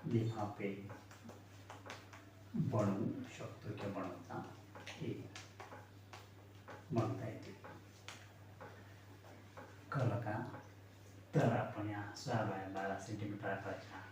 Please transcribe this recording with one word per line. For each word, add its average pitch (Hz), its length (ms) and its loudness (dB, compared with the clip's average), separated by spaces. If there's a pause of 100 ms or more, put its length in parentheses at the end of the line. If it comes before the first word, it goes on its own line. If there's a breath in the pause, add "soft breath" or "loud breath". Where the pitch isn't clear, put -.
लिफाफे 113 640 4 (1800)
बनवू 101 520 6 (320)
शकतो - 360 -4
किंवा 95 280 0
बनवता - 400 -4 (600)
येईल, - 200 0 (1700)
बनवता 113 360 4
येतील. - 260 -6 (2500)
कळलं 110 300 6
का? 107 160 2 (1000)
तर 139 160 12
आपण 107 380 4
या 104 120 0 (160)
सोळा 110 260 4
बाय 95 300 2
बारा 98 260 2
सेंटीमीटर 104 500 0
आकाराच्या 98 500 -2 (120)